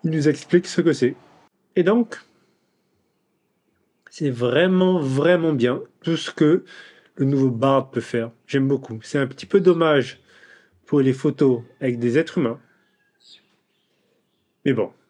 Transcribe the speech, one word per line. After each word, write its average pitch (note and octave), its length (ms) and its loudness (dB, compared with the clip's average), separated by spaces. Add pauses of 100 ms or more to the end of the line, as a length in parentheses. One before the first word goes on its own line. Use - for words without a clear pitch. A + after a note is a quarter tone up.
Il E3 80 -2
nous D3+ 160 0
explique F3 400 0
ce - 140 -4
que D#3+ 120 2
c'est. C3 220 -2 (600)
Et F#3 80 0
donc, A3 360 0 (1900)
c'est D3 180 -4
vraiment, F3 720 2
vraiment D#3 540 0
bien B2 280 0 (220)
tout E3 120 -2
ce - 140 -8
que D#3+ 340 2 (520)
le C3+ 100 -2
nouveau C3+ 240 2
Bard C3+ 400 0
peut A#2 120 -6
faire. A2+ 300 -6 (140)
J'aime C3+ 220 -2
beaucoup. C3+ 340 -4
C'est - 160 -6
un C#3 80 0
petit C3+ 220 -14
peu G3+ 140 2
dommage D#3+ 600 2 (640)
pour C#3+ 160 0
les C3 120 2
photos C3+ 500 0 (180)
avec B2+ 160 -4
des A#2+ 220 0
êtres E3 180 -4
humains. B2+ 220 -4 (2000)
Mais C#3 100 2
bon. G#2+ 200 -4 (160)